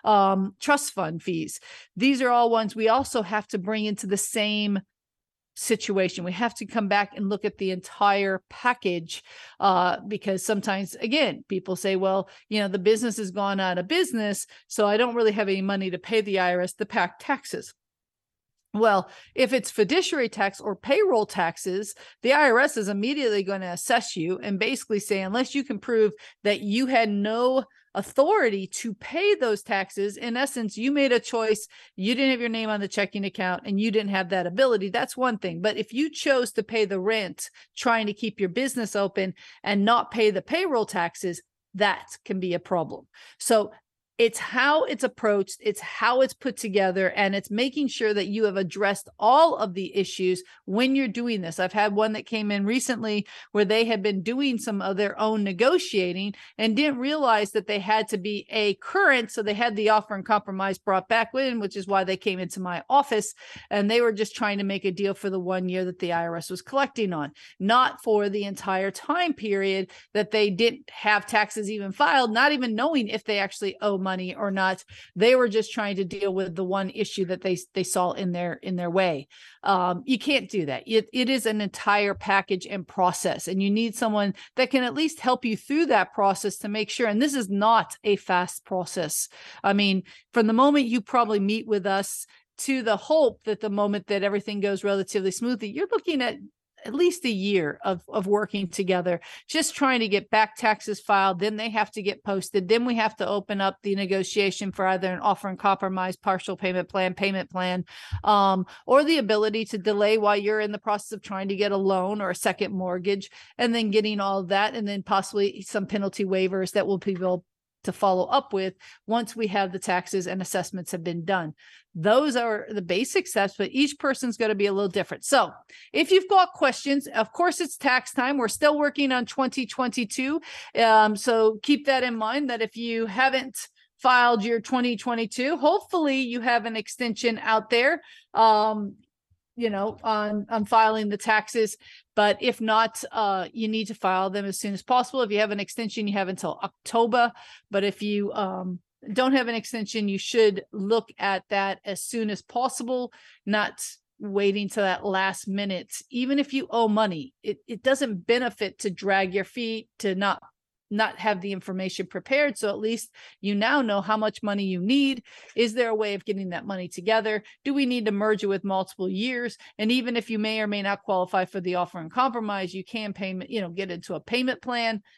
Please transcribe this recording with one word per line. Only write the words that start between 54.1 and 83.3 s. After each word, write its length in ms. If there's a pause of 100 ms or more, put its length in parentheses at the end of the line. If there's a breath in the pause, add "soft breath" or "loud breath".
doing 380
some 240
of 140
their 220
own 240
negotiating 920 (240 loud breath)
and 160
didn't 240
realize 520
that 140
they 140
had 300
to 100
be 320
a 240
current, 560
so 100
they 140
had 200
the 140
offer 240
and 100
compromise 540
brought 320
back 240
in, 260
which 160
is 120
why 160
they 120
came 220
into 220
my 320
office, 420 (380 loud breath)
and 180
they 100
were 140
just 220
trying 240
to 40
make 220
a 60
deal 240
for 160
the 80
one 280
year 180
that 120
the 160
I 140
R 80
S 160
was 100
collecting 520
on, 180 (280 loud breath)
not 440
for 260
the 140
entire 480
time 420
period 560 (240 loud breath)
that 160
they 220
didn't 400
have 340
taxes 460
even 200
filed, 400
not 200
even 240
knowing 320
if 160
they 160
actually 420
owe 220
money 320
or 160
not. 320 (320 loud breath)
They 180
were 140
just 240
trying 240
to 80
deal 300
with 220
the 80
one 260
issue 380
that 140
they, 160 (160)
they 100
saw 280
in 220
their, 220
in 200
their 140
way. 400 (340 loud breath)
Um, 420
you 140
can't 300
do 160
that. 200
It, 280
it 160
is 160
an 160
entire 520
package 540
and 180
process, 640